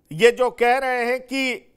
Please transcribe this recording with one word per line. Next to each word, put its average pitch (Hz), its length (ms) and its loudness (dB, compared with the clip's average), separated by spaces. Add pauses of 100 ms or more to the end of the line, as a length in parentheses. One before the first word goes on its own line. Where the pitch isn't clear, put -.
(140)
ये 220 180 4
जो 247 180 0
कह 240 280 2
रहे 254 280 -4
हैं 247 160 -2
कि 254 560 -6